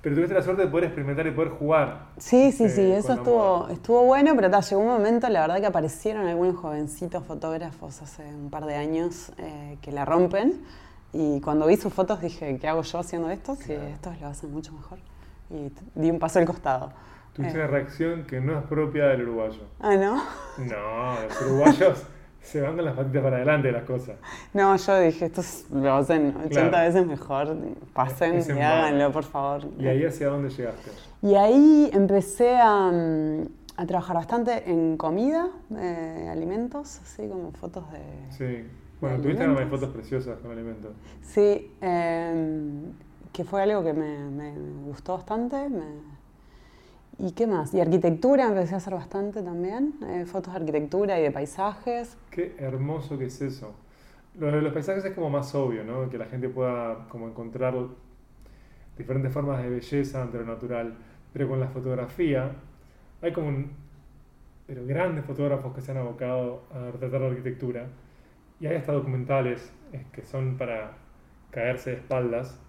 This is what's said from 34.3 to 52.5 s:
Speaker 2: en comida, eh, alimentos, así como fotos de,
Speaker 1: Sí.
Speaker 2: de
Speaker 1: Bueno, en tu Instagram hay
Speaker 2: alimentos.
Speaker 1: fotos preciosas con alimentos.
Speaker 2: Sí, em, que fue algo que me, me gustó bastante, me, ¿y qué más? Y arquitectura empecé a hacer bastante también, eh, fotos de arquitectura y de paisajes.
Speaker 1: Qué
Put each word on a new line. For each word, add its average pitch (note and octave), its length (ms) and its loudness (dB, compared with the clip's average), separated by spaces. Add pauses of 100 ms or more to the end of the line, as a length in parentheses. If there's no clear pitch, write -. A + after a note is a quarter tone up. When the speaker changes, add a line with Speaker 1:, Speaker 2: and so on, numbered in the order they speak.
Speaker 2:
en E3 260 2
comida, A#3+ 540 0 (260)
eh, E3 560 -6
alimentos, A3+ 720 -6
así - 240 -12
como F3+ 240 -8
fotos E3+ 400 -12
de, D3+ 80 -16 (300)
Speaker 1:
Sí. C3+ 140 -10
Speaker 2:
de A#2 260 -8 (320)
Speaker 1:
Bueno, C3+ 140 -2
en C3 80 -2
tu C#3 60 2
Instagram B3+ 280 2
hay C3 60 0
Speaker 2:
alimentos. C3+ 160 -2
Speaker 1:
fotos C3 160 -6
preciosas B2 440 -6
con A#2 120 -14
alimentos. A2+ 400 -12 (320)
Speaker 2:
Sí, - 480 2 (100)
em, E3 1120 -2 (400)
que F3+ 100 -8
fue G3 200 -2
algo G3+ 200 2
que D#3+ 100 0
me, D3+ 260 -4 (100)
me D3 240 -10 (320)
gustó C#3+ 320 -8
bastante, A#3+ 500 -4
me, G#3 160 -6 (1300)
¿y F#3 140 -4
qué A3+ 160 -2
más? E3 260 -2
Y F#3+ 80 2
arquitectura F3 640 4
empecé F#3+ 280 0
a - 20 -4
hacer F#3+ 160 -8
bastante G3+ 480 -6
también, F#3+ 540 -4 (120)
eh, F3 180 -6
fotos F#3 280 -8
de F#3 60 -6
arquitectura E3 600 0
y D#3+ 40 4
de C#3+ 80 2
paisajes. G#3 840 -6 (140)
Speaker 1:
Qué F3 280 -6